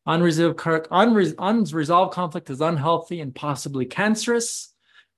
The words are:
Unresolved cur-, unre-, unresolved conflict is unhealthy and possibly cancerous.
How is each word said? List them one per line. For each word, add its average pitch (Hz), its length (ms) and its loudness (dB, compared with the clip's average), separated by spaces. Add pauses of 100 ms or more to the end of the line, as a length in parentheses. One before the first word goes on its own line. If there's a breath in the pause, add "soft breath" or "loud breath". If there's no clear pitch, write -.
Unresolved 165 540 2
cur-, 160 340 0
unre-, 190 460 4
unresolved 180 760 2
conflict 175 380 -6
is 131 100 -6
unhealthy 165 600 0
and 135 140 -10
possibly 139 520 -6
cancerous. 220 880 -2 (440 soft breath)